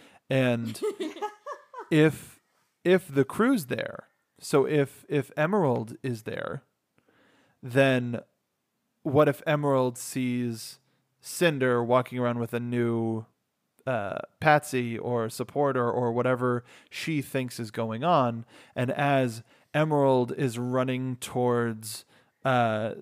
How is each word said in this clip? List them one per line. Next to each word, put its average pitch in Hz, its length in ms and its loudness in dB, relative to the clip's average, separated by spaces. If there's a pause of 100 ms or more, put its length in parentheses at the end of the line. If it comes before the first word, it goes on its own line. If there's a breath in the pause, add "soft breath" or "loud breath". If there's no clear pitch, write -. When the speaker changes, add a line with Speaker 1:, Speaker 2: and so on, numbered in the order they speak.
(300 loud breath)
Speaker 1:
And 120 500 0 (560)
Speaker 2:
<laughs> - 560 -12
Speaker 1:
if, 156 480 0 (440)
if 175 300 2
the 135 120 4
crew's 226 420 0
there, - 380 -6 (340)
so 135 260 2
if, 143 440 0
if 143 280 -2
Emerald 147 640 0
is 117 220 -6
there, - 400 -8 (1000 soft breath)
then 127 580 2 (840)
what 147 240 4
if 139 180 0
Emerald 139 520 0
sees 123 840 -6 (400)
Cinder 127 640 0
walking 123 340 2
around 120 220 0
with 117 140 -4
a 117 60 -2
new, 117 680 -2 (600)
uh, 110 340 -4 (200)
patsy 131 580 2
or 117 320 -2
supporter 131 600 -2
or 120 220 0
whatever 123 520 0 (260 loud breath)
she 156 320 -4
thinks 127 380 -6
is 110 120 -8
going 113 320 -4
on, 123 420 2 (300 loud breath)
and 127 160 0
as 131 520 0 (300 soft breath)
Emerald 139 640 4
is 120 220 -2
running 127 580 -2
towards, 117 880 -2 (400 soft breath)
uh, 113 460 2 (100)